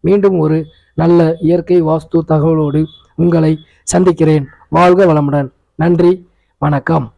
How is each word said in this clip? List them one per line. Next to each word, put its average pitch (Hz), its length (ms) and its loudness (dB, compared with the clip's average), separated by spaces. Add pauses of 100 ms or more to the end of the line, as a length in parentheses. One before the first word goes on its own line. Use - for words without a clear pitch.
மீண்டும் 190 360 0
ஒரு 156 200 0 (380)
நல்ல 170 220 2 (200)
இயற்கை 170 440 0
வாஸ்து 160 440 -2
தகவலோடு 156 560 0 (320)
உங்களை 165 360 0 (320)
சந்திக்கிறேன். 160 600 0 (240)
வாழ்க 180 360 2
வளமுடன். 147 440 0 (260)
நன்றி, 175 380 0 (480)
வணக்கம். 143 560 -2